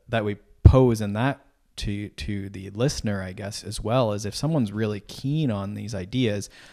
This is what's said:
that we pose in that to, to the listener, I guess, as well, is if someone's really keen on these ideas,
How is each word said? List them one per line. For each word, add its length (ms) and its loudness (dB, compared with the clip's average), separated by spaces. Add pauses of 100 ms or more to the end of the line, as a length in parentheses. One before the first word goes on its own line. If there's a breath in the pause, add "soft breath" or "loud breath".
(100)
that 140 0
we 120 -2 (260)
pose 380 10
in 140 -4
that 300 -2 (300)
to, 360 -6
to 400 -8
the 200 -12
listener, 520 -2
I 100 -8
guess, 320 -10
as 160 -8
well, 320 0
is 140 -6
if 80 -8
someone's 380 -2
really 280 -4
keen 500 -4
on 220 -4
these 220 -10
ideas, 560 -2 (220 loud breath)